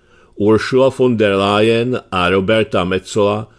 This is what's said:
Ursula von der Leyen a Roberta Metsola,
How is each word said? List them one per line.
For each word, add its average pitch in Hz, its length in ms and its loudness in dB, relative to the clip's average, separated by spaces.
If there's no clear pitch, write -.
Ursula 110 540 2
von 127 180 2
der 104 200 2
Leyen 113 640 0
a 90 180 -2
Roberta 98 560 0
Metsola, 101 760 -4